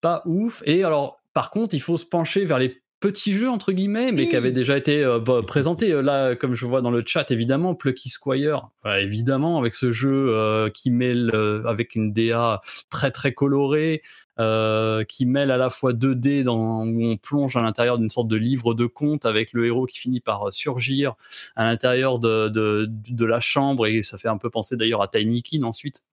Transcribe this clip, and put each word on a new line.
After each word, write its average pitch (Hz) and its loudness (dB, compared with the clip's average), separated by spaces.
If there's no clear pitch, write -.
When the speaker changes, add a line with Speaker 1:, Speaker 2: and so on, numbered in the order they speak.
Speaker 1:
pas 165 0
ouf, 196 -2
et 170 2
alors, 151 0
par 139 0
contre, 214 -2
il 143 0
faut 170 0
se - -8
pencher 180 0
vers 147 2
les 131 0
petits 202 -2
jeux, 233 0
entre 196 -2
guillemets, 208 0
mais - 2
qui 339 0
Speaker 2:
Oui. 131 2
Speaker 1:
avaient 123 2
déjà 127 2
été, 147 2
euh, 120 2
bah, 117 2
présentés. 165 0
Euh, 143 2
là, 135 2
comme 127 -2
je 120 -6
vois 127 0
dans 120 0
le 120 2
chat, - -2
évidemment, 135 0
Plucky 135 -4
Squire, 139 -4
voilà, 101 0
évidemment, 131 0
avec 117 0
ce 123 0
jeu, 135 2
euh, 110 2
qui - -4
mêle, 120 2
euh, 107 0
avec 117 -2
une 107 -2
D 113 2
A 117 0
très, 135 -2
très 135 -4
colorée, 143 2
euh, 110 2
qui - -2
mêle 139 2
à 127 2
la 127 2
fois 127 0
deux 127 2
D 139 0
dans, 113 0
où 113 0
on 113 0
plonge 139 -2
à 123 2
l'intérieur 120 0
d'une 113 0
sorte 117 -2
de 110 2
livre 117 0
de 120 2
contes 147 -2
avec 110 0
le 117 0
héros 120 0
qui - -10
finit 123 -2
par, 104 -2
euh, - -2
surgir 135 -4
à 117 -2
l'intérieur 127 2
de, 110 2
de, 107 0
de 113 -4
la 113 2
chambre, 139 0
et 110 2
ça - -8
fait 117 -6
un 110 -2
peu 120 -6
penser 113 -4
d'ailleurs 113 0
à 98 -2
Tiny 117 0
Kin 151 -4
ensuite 117 -8